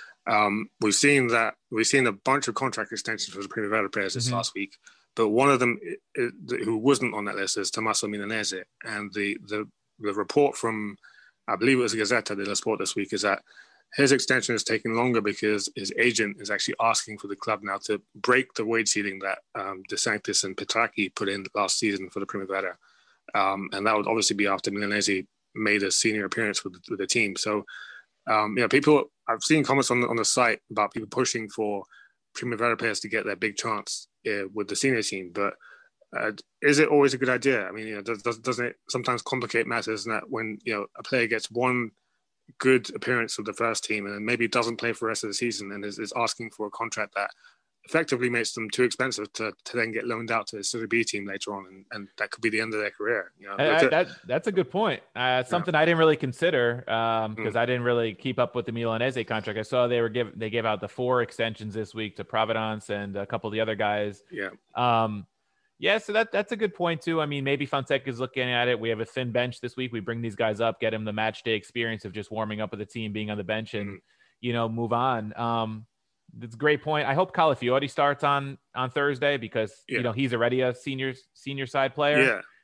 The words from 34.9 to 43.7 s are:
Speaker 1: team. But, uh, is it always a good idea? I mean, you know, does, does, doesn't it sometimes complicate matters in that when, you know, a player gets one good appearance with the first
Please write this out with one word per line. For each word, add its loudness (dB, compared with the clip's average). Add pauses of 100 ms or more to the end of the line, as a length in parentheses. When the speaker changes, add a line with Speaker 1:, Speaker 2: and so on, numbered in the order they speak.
Speaker 1:
team. -6
But, 0 (600)
uh, -2 (280)
is 6
it 6
always 8
a -6
good 2
idea? 2
I -8
mean, -10
you -6
know, -8
does, -6
does, -2
doesn't -2
it -6 (140)
sometimes 0
complicate 0
matters -2
in -4
that -4
when, -4
you -2
know, -4 (100)
a -16
player 2
gets -2
one 2 (680)
good 4
appearance -2
with -6
the -6
first -2